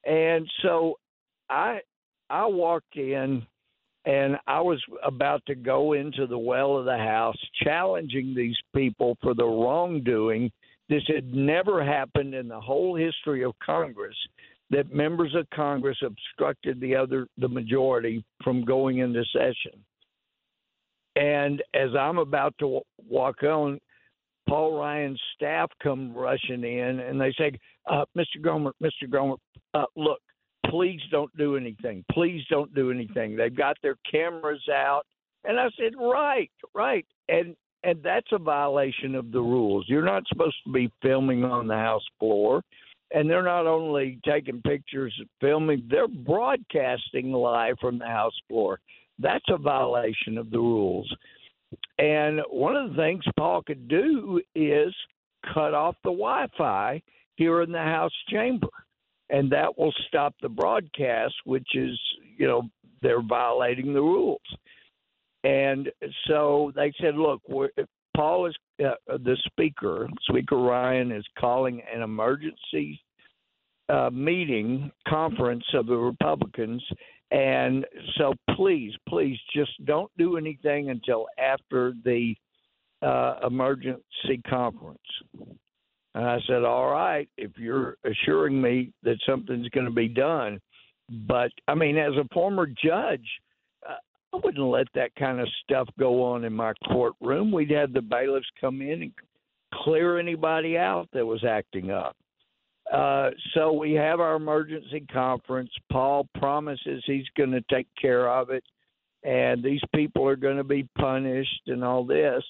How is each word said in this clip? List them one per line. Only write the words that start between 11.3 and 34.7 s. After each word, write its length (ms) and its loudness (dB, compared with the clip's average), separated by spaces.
never 520 2
happened 480 0
in 160 -8
the 100 -12
whole 380 0
history 460 -2
of 100 -2
Congress, 500 -4
that 220 2
members 420 0
of 160 -2
Congress 540 0
obstructed 760 -4
the 160 2
other, 300 0
the 100 0
majority 760 0
from 220 2
going 320 2
into 340 0
session. 480 0
And 460 2
as 240 2
I'm 200 0
about 420 0
to 60 -2
w-, 160 -2
walk 360 0
on, 360 0
Paul 280 2
Ryan's 440 -4
staff 340 -2
come 320 -2
rushing 500 -2
in, 360 -2
and 220 -4
they 160 2
say, 140 2
uh, 140 2
"Mister 240 -2
Gohmert, 420 0
Mister 260 -4
Gohmert, 300 0
uh, 120 2
look, 240 0
please 320 0
don't 260 -2
do 180 0
anything. 560 -6
Please 380 0
don't 240 0
do 180 0
anything. 460 -4
They've 180 0
got 260 0
their 140 -2
cameras 600 -2
out." 340 0